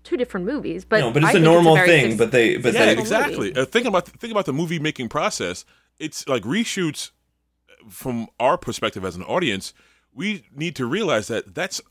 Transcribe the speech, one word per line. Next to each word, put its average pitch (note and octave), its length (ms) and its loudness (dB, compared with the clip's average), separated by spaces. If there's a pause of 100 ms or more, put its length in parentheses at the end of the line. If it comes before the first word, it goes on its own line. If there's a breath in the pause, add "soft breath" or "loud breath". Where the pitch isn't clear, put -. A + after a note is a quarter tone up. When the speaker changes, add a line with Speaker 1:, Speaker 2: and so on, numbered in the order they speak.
Speaker 1:
two E4+ 140 -6
different G#3 280 -6
movies. F#3+ 400 -6
But - 160 2
Speaker 2:
No, A#2+ 100 0
but C#3+ 120 2
it's F#3 40 6
Speaker 1:
I A3+ 40 4
Speaker 2:
a - 20 2
Speaker 1:
think E3 120 6
Speaker 2:
normal E3 280 8
Speaker 1:
a D#3 40 8
very F3+ 100 6
Speaker 2:
thing, C#3+ 240 6
Speaker 1:
suc- A2 80 -4
Speaker 2:
but A2 120 2
they, A#2 260 4
but B2 160 0
Speaker 3:
Yeah, - 120 4
Speaker 2:
they D3 100 6
Speaker 1:
successful A2 60 -2 (240)
Speaker 3:
exactly. - 240 -4
Speaker 1:
movie. B2 120 -6
Speaker 3:
Uh, C3+ 40 0
think A#3+ 220 -2
about, F#3 200 -2
think - 240 -14
about G#3 140 -2
the D3 80 -4
movie E3 260 -4
making C#3+ 300 -6
process. C#3 560 -6 (340)
It's - 280 -12
like B2+ 160 -2
reshoots, F3 680 -6 (760)
from A#2 380 -8 (120)
our C3+ 180 2
perspective G#2+ 480 -6
as F2 100 -8
an F2+ 80 -12
audience, B2 500 -4 (400)
we F#3 300 -8 (120)
need D#3 200 -8
to B2+ 100 -4
realize C#3 420 -2
that G2+ 260 -6
that's F3+ 260 -8 (120)